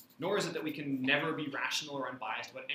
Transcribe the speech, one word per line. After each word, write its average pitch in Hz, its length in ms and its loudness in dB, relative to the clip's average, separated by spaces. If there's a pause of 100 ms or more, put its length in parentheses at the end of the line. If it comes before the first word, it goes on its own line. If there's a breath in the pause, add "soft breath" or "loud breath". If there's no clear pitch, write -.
(200)
nor 190 200 2
is 165 80 2
it - 60 -4
that 156 100 -2
we 147 80 0
can 139 320 0
never 147 300 6
be 151 160 -2
rational 135 460 -2
or 127 140 -2
unbiased 117 400 -4
about 131 140 -10 (120)